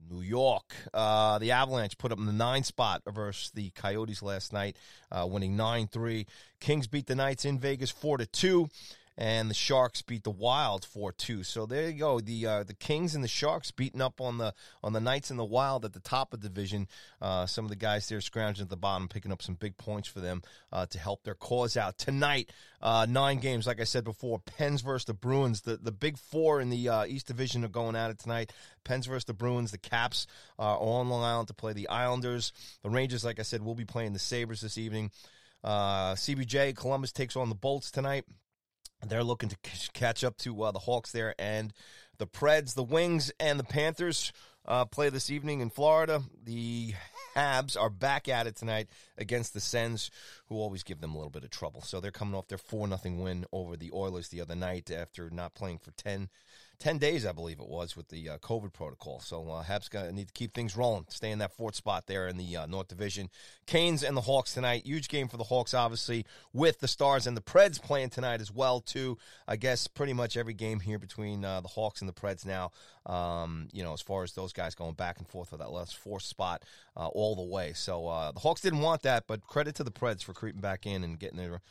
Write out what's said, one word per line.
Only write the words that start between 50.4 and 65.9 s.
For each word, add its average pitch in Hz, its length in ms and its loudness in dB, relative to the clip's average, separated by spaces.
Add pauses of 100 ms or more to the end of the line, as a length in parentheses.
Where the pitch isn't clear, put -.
who - 80 -8
always 101 300 -4
give 82 160 -10
them 78 140 -6
a - 20 -4
little 76 140 -8
bit 73 120 -10
of - 80 -14
trouble. 67 320 -8
So - 160 -8
they're 95 140 -6
coming 101 240 -4
off 95 100 -6
their 98 120 -8
four 104 280 -4
nothing 90 340 -4
win 90 300 -4
over 87 260 -6
the 80 160 -12
Oilers 92 360 -4
the 87 120 -8
other 85 140 -8
night 90 340 -4
after 85 420 -8
not 85 240 -8
playing 90 240 -8
for - 120 -20
ten, 98 380 -6 (500)
ten 156 200 2
days, 147 260 2
I 92 80 0
believe 82 260 -8
it 53 100 -12
was, 85 280 -6
with 82 120 -14
the, 80 200 -10
uh, 73 100 -8
covid 107 340 -4
protocol. 69 480 -12
So, 82 280 -8
uh, 80 160 -6
Habs 98 240 -4
gonna 95 240 -6
need 98 160 -6
to - 40 -20
keep 120 200 -6
things 113 240 -4
rolling, 113 320 2
stay - 220 -6
in 107 80 -4
that 101 180 -4
fourth 110 200 -6
spot 95 300 -2
there 95 220 -2
in 92 80 -6
the, 90 200 -6
uh, 80 100 -4
North 92 220 -6
Division. 95 420 -6 (360)
Canes 165 360 4
and 139 140 0
the 127 60 2
Hawks 135 300 2
tonight. 123 320 0
Huge 143 240 -4
game 139 200 -2
for 120 80 -12
the 117 80 -4
Hawks, 123 300 2
obviously, 117 520 0 (260)